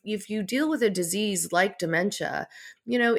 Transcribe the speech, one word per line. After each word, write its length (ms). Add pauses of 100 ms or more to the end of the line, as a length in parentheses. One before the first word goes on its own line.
if 260
you 120
deal 280
with 120
a 80
disease 640
like 260
dementia, 720 (380)
you 120
know, 200